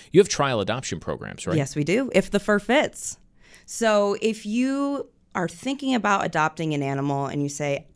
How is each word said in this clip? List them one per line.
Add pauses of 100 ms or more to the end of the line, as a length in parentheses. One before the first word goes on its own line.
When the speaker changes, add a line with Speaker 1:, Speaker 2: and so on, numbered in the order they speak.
(100)
Speaker 1:
You
have
trial
adoption
programs,
right?
Speaker 2:
Yes,
we
do,
if
the
fur
fits. (480)
So
if
you (300)
are
thinking
about
adopting
an
animal
and
you
say,